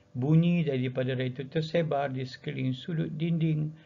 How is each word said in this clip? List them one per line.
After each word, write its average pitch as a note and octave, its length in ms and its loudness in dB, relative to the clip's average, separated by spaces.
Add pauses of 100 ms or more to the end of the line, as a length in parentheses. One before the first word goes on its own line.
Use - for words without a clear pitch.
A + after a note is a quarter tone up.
(160)
Bunyi E3 480 4
daripada C3 480 0
radio B2+ 320 -4
tersebar D#3 640 0
di C3 160 -4
sekeliling C3 480 -4
sudut D#3+ 480 -4
dinding D#3+ 480 0 (180)